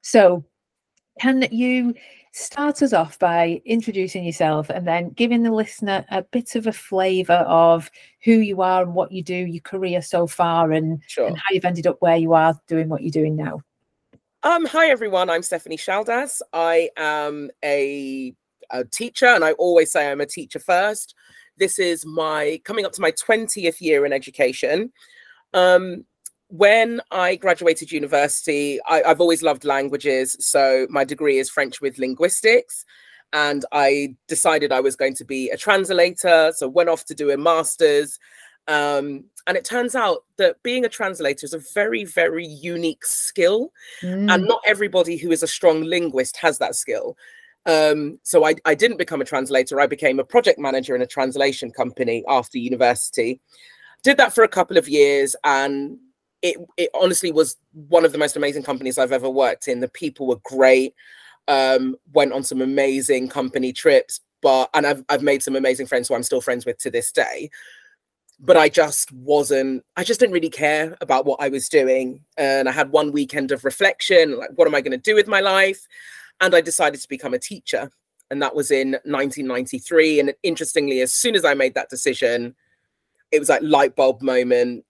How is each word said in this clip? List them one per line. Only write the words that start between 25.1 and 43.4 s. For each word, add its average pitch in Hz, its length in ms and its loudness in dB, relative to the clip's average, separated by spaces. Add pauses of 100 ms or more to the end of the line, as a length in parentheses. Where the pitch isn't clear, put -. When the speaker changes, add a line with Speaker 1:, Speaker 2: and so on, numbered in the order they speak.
Speaker 2:
Um, 180 520 2 (440)
when 220 600 2
I 185 260 0
graduated 170 560 0
university, 143 920 -2
I, 156 160 2
I've 165 180 4
always 170 220 4
loved 147 240 -2
languages. 135 720 -2
So 135 480 2
my 139 160 0
degree 139 360 0
is 131 100 -4
French 139 320 -4
with 139 160 -6
linguistics. 170 880 0 (460)
And 147 400 -2
I 143 440 2 (120)
decided 151 440 0
I 131 80 2
was 131 160 0
going 135 200 -2
to 127 100 -10
be 131 240 -6
a - 80 -6
translator. 180 1000 2
So 135 120 -4
went 170 220 2
off 160 160 -2
to 156 100 -12
do 147 160 -2
a 139 60 0
master's. 151 840 0 (480)
Um, 143 560 -2 (240)
and 185 100 -2
it - 80 -6
turns 240 300 -4
out 208 300 -2 (120)
that 185 240 0
being 247 240 -2
a 220 40 -2
translator 180 540 -6
is 147 120 -10
a 156 80 -8 (100)
very, 214 300 -2
very 170 420 -2
unique 165 580 -8
skill 208 680 0 (320)